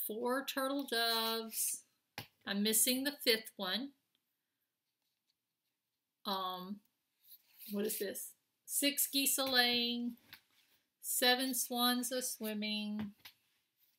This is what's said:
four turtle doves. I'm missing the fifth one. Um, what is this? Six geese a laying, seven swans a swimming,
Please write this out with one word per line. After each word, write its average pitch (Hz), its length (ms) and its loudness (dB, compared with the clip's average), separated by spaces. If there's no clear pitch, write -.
four 240 380 -2
turtle 269 460 -2
doves. 226 960 -2
I'm 202 160 -2
missing 247 420 4
the 285 80 0
fifth 226 440 0
one. 208 340 -4
Um, 185 560 -4
what 202 120 0
is 214 140 -2
this? - 340 -6
Six - 420 2
geese 269 320 2
a 269 60 0
laying, 240 720 2
seven 254 540 2
swans 247 560 0
a 254 120 -2
swimming, 214 920 -4